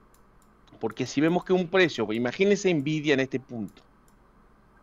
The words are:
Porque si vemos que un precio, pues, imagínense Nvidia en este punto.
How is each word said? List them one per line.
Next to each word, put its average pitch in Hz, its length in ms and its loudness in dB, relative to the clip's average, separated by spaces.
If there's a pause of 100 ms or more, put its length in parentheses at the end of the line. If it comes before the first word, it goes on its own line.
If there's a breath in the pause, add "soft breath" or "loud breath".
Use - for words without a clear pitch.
(800)
Porque 113 260 -4
si - 140 -4
vemos 165 240 2
que - 100 -2
un 180 160 0
precio, 151 360 2
pues, 110 120 -2
imagínense 190 560 0
Nvidia 151 400 0
en 135 60 2
este 131 200 -4
punto. 113 440 -12 (1000)